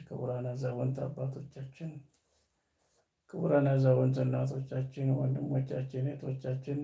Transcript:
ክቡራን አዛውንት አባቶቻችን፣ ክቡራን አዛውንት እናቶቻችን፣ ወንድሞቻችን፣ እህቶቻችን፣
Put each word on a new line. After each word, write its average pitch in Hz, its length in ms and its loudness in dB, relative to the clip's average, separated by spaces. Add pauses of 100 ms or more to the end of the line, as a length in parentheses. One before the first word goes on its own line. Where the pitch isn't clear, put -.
ክቡራን 123 440 -4
አዛውንት 127 520 -2
አባቶቻችን፣ 135 920 -6 (1400)
ክቡራን 156 400 4
አዛውንት 131 500 6
እናቶቻችን፣ 131 960 0
ወንድሞቻችን፣ 131 920 0
እህቶቻችን፣ 135 760 -4